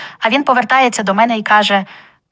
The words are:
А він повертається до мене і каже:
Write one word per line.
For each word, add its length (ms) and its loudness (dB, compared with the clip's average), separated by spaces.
А 100 -2
він 140 0
повертається 600 0
до 100 -2
мене 240 0
і 60 -6
каже: 420 2